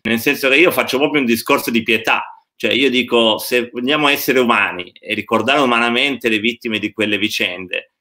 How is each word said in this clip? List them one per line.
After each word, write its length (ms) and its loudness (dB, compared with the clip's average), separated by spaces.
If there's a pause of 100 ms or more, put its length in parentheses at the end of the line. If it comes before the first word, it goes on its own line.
nel 160 0
senso 300 0
che 60 4
io 160 6
faccio 260 0
proprio 240 0
un 60 -2
discorso 440 0
di 120 0
pietà. 400 0 (320)
Cioè 180 -2
io 160 2
dico, 480 2
se 340 -2
vogliamo 380 0
essere 300 2
umani 520 0
e 220 -10
ricordare 480 0
umanamente 680 0
le 120 0
vittime 380 -4
di 140 -6
quelle 260 -2
vicende 840 -6